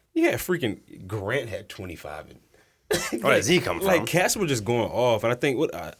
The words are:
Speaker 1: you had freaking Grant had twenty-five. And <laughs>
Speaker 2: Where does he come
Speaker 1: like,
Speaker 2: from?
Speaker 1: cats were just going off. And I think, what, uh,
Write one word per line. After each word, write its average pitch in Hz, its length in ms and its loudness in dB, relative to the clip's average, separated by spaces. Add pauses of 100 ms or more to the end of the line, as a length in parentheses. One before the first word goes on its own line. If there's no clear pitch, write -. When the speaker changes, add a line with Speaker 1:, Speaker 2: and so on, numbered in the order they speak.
(120)
Speaker 1:
you 330 160 4
had - 60 0
freaking 120 720 -4
Grant 110 400 -4
had 101 220 -10
twenty-five. 78 600 -12
And - 960 -6
<laughs> - 0 -
Speaker 2:
Where 135 120 4
does 101 120 2
he 175 140 4
come 87 180 -2
Speaker 1:
like, 185 200 4
Speaker 2:
from? 110 60 -2
Speaker 1:
cats 180 300 2
were 208 120 0
just 117 180 0
going 117 260 0
off. 113 320 2
And 117 80 2
I 123 60 0
think, 135 200 0
what, 156 160 0
uh, 82 260 -8